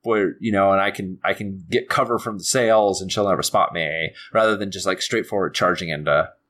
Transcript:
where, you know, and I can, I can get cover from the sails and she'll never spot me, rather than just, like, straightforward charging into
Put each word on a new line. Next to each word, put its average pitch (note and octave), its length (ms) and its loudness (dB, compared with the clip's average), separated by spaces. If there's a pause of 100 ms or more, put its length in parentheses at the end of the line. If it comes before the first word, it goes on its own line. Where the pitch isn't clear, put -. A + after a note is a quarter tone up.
where, G#2+ 380 2
you A2+ 120 -2
know, G2 200 4
and G2 100 4
I G2+ 100 0
can, F#2 320 -8
I G2 100 0
can G2 360 -10
get A#2+ 200 0
cover A#2+ 280 0
from G#2+ 220 -8
the F2 40 -12
sails A2 580 2
and F#2 100 -8
she'll G#2 180 0
never E2+ 140 0
spot - 300 0
me, D#2+ 380 -4 (220)
rather A2 220 4
than G2 160 -4
just, F#2 160 -8
like, F#2 160 -2
straightforward G2+ 500 -2
charging F2+ 360 0
into D2+ 380 0 (220)